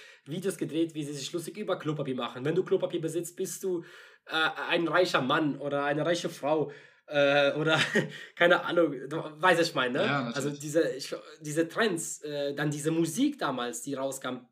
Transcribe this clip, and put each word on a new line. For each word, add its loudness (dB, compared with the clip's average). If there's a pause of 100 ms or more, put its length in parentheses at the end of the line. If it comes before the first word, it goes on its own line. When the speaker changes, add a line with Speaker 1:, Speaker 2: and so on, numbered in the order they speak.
(240)
Speaker 1:
Videos -4
gedreht, -2
wie -6
sie -8
sich -8
lustig -6
über -2
Klopapier -4
machen. -6
Wenn 0
du 2
Klopapier 0
besitzt, -6
bist -6
du, -4 (420)
äh, 2 (180)
ein 2
reicher 4
Mann 2
oder -2
eine 0
reiche 0
Frau. 0 (340)
Äh, 6
oder, 4 (300)
<laughs> -16
keine 6
Ahnung, 4
du -6 (200)
weißt, 6
was 4
ich -8
meine, 0
ne? 2
Speaker 2:
Ja, 0
natürlich. -6
Speaker 1:
Also -2
diese, 0
ich, -6 (280)
diese -2
Trends, -2
äh, -4
dann -2
diese -2
Musik 0
damals, -4
die -6
rauskam, -6